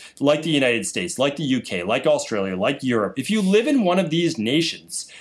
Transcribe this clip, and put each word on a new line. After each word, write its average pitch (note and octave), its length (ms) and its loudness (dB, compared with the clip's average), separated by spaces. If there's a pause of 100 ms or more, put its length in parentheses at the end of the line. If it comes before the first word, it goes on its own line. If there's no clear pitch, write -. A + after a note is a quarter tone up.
(200)
like D3 220 4
the E3 80 -4
United B2 380 2
States, F#2 320 -4
like C#3+ 160 0
the E3 80 -6
U B2+ 180 0
K, F2+ 220 -6
like B2+ 240 0
Australia, G2+ 480 0
like A#2+ 260 -2
Europe, A2+ 380 -2
if C3+ 100 -6
you G#3+ 120 0
live G#3 260 2
in C#4 160 2
one F3+ 160 2
of F3 100 0
these E3 300 0
nations, D3 800 -4